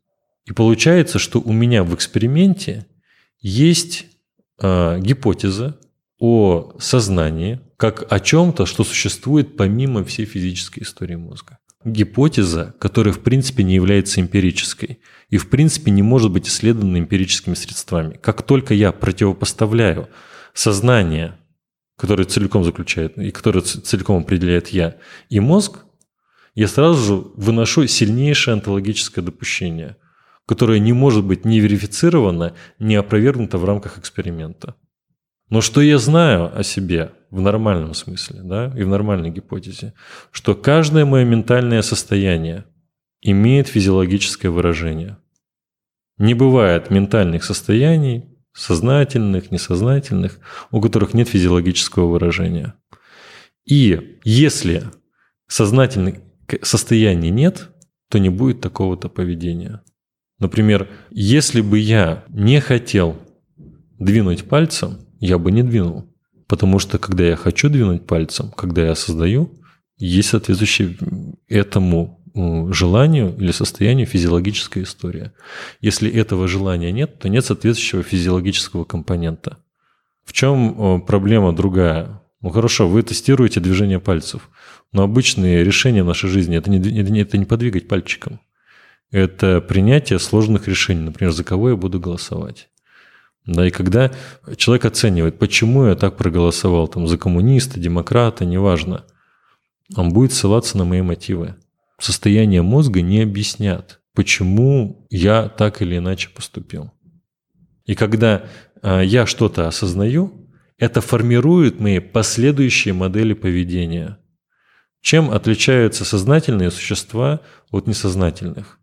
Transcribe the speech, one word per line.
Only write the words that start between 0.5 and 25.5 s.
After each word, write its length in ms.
получается, 640
что 220
у 120
меня 300
в 120
эксперименте 920
есть, 640
а, 380
гипотеза 800
о 600
сознании 840
как 360
о 80
чём-то, 460
что 180
существует 720
помимо 480
всей 200
физической 560
истории 360
мозга. 420
Гипотеза, 920
которая 340
в 80
принципе 440
не 100
является 460
эмпирической 800
и 60
в 120
принципе 420
не 120
может 280
быть 160
исследована 520
эмпирическими 560
средствами. 680
Как 200
только 320
я 180
противопоставляю 1160
сознание, 840
которое 260
целиком 380
заключает 560
и 140
которое 300
ц-, 180
целиком 420
определяет 460
я, 280
и 120
мозг, 400